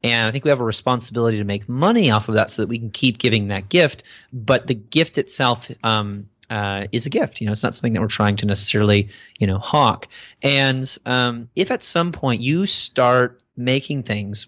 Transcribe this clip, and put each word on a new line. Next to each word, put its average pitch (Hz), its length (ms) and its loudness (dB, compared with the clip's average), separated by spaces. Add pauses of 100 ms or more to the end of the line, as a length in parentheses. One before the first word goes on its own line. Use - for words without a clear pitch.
And 117 260 2
I - 20 0
think 135 140 -6
we 151 60 2
have 135 100 4
a 120 40 -2
responsibility 117 720 0
to 104 60 -2
make 101 260 -6
money 175 400 4
off 107 180 2
of 110 60 -2
that 107 160 2
so - 120 -4
that 95 60 -2
we 117 100 -4
can 113 120 -8
keep 123 260 0
giving 107 320 0
that 98 220 -6
gift. 165 340 2 (260)
But 123 360 0
the 127 80 0
gift 151 420 0
itself, 123 540 0 (120)
um, 104 460 -2 (220)
uh, 101 420 -4
is 120 140 -2
a 147 40 -6
gift. - 300 -2
You 113 60 -4
know, 104 60 -2
it's 107 100 -4
not - 120 -2
something 120 200 -2
that 95 60 0
we're 107 80 -2
trying 104 280 2
to 107 100 -4
necessarily, 104 640 2 (280)
you 107 80 2
know, 95 120 0
hawk. 120 500 2 (340)
And, 135 640 0
um, 123 480 0
if 190 160 -2
at 147 120 -4
some 170 300 0
point 120 280 -2
you 156 260 0
start 123 760 0 (140)
making 131 480 -2
things 101 440 -6